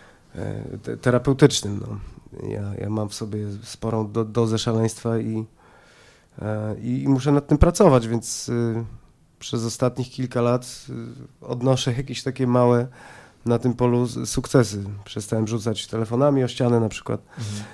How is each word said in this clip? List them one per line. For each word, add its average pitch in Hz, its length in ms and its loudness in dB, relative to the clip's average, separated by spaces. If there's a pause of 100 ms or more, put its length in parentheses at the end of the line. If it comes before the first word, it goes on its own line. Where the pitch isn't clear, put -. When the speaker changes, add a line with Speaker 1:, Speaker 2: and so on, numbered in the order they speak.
(340)
Speaker 1:
e, 104 480 -8
te-, 117 140 -8
terapeutycznym, 123 920 2
no. 104 100 -8 (500)
Ja, 101 300 -6
ja 104 120 -6
mam 107 180 -2
w 101 60 -12
sobie 107 320 -6 (160)
sporą 110 500 -4
do-, 113 120 0
dozę 110 340 0
szaleństwa 113 600 0
i, 110 280 -4 (960)
e, 107 380 -4
i, 123 220 -4
i 139 60 0
muszę 139 240 4
nad 143 140 2
tym 147 120 4
pracować, 156 500 8
więc, - 400 -4
y, 117 360 -2 (540)
przez 117 260 -4
ostatnich 123 460 -2
kilka 127 300 -4
lat, 123 460 0 (560)
y, - 40 -18
odnoszę 127 500 0
jakieś 131 260 -8
takie 131 240 -2
małe 120 400 4 (600)
na 117 120 4
tym 120 160 0
polu 120 300 2
s-, 123 260 -6
sukcesy. 104 540 2 (200)
Przestałem 110 440 -4
rzucać 110 380 -4
telefonami 127 580 2
o 123 40 0
ścianę 120 320 2
na 110 80 2
przykład. - 320 -6 (180)
Speaker 2:
Mhm. 104 360 -8